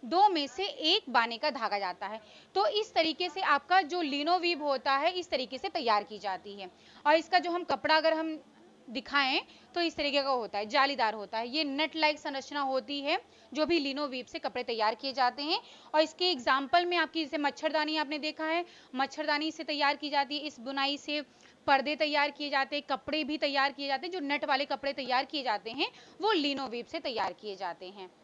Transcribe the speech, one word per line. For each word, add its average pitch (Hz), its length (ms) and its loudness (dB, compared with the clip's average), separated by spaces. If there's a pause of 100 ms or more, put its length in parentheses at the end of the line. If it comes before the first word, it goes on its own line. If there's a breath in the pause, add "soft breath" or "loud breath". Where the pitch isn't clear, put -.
दो 349 240 6
में 302 180 2
से 370 160 -6
एक 359 460 0
बाने 233 280 2
का 302 120 0
धागा 220 300 -2
जाता 190 280 -6
है। 214 140 -8 (340 loud breath)
तो 381 120 4
इस 427 260 -2
तरीके 339 360 0
से 381 120 -6
आपका 349 400 4
जो 349 200 -2
लिनो 294 380 0
वीव 339 240 0
होता 277 280 0
है, 285 200 2
इस 359 180 -6
तरीके 254 280 -4
से 381 120 -4
तैयार 226 340 2
की 208 160 -12
जाती 196 340 -8
है। 196 160 -12 (360 loud breath)
और 302 100 8
इसका 330 240 4
जो 339 120 0
हम 349 120 0
कपड़ा 294 340 2
अगर 320 160 6
हम 311 260 -2 (500)
दिखाएं 269 520 0 (340 loud breath)
तो 349 60 2
इस 330 140 0
तरीके 285 260 0
का 269 80 -2
होता 233 280 -2
है, 208 80 -2
जालीदार 247 480 2
होता 214 240 -8
है। 233 100 -4
ये 294 160 -2
नेट 294 320 -2
लाइक 302 240 2
संरचना 285 420 -6
होती 269 400 -2
है 311 180 0 (340 loud breath)
जो 302 120 2
भी 330 140 2
लिनो 277 280 -2
वीव 254 180 -8
से - 140 -10
कपड़े 240 240 -4
तैयार 220 320 0
किए 269 180 -8
जाते 247 300 0
हैं। 349 160 0 (360 loud breath)
और 311 60 6
इसके 359 300 2
एग्जांपल 277 540 2
में 349 120 0
आपकी 320 260 0
जैसे 311 140 -4
मच्छरदानी 302 600 0
आपने 302 220 -2
देखा 302 260 -4
है, 339 200 0 (300 loud breath)
मच्छरदानी 302 560 -2
से 330 120 -10
तैयार 294 320 2
की 294 140 -8
जाती 277 280 0
है, 285 60 -6
इस 294 160 -10
बुनाई 277 380 -2
से 294 240 -4 (460 loud breath)
पर्दे 277 280 4
तैयार 294 360 2
किए 294 180 -6
जाते 269 260 0
हैं, 285 140 -4
कपड़े 294 340 -2
भी 294 140 -4
तैयार 277 340 2
किए 277 160 -8
जाते 277 200 -2
हैं, 339 40 -6
जो 359 80 -6
नेट 285 260 -2
वाले 277 200 2
कपड़े 277 280 -4
तैयार 254 320 0
किए 277 180 -6
जाते 220 280 -2
हैं 330 200 -4 (300 loud breath)
वो 415 100 2
लिनो 285 360 0
वीव 240 180 -8
से 330 140 -6
तैयार 214 340 -4
किए 202 220 -10
जाते 180 340 -8
हैं। 190 200 -16 (140)